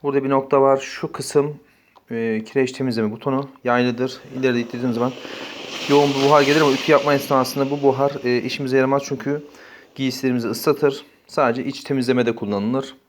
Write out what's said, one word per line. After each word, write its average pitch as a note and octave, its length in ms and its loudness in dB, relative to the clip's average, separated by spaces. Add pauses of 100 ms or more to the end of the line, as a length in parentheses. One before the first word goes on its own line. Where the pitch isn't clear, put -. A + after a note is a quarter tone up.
Burada C#3 200 0
bir C3+ 60 -2
nokta C3+ 320 2
var. C3+ 160 6
Şu - 340 -8
kısım, D3 480 -2 (520)
e, A2+ 340 -2
kireç B2+ 260 0
temizleme A#2 400 -2
butonu C3+ 380 -4 (140)
yaylıdır. B2 580 -2 (180)
İleride B2 200 0
ittirdiğim A#2+ 340 -4
zaman B2 200 -2 (760)
yoğun C#3+ 200 6
bir C#3 200 2
buhar D3 120 8
gelir C#3+ 200 4
ama C#3+ 100 4
ütü C3+ 200 0
yapma D3 220 4
esnasında C#3 580 0
bu C#3+ 100 -4
buhar, C3+ 300 2 (120)
e, B2 180 0
işimize C3 360 -2
yaramaz C3+ 280 2
çünkü C#3+ 420 -6 (480)
giysilerimizi B2+ 520 -2
ıslatır. C#3 580 0 (220)
Sadece B2+ 380 0
iç C3+ 180 -8
temizlemede B2 520 0
kullanılır. A2 600 -4 (140)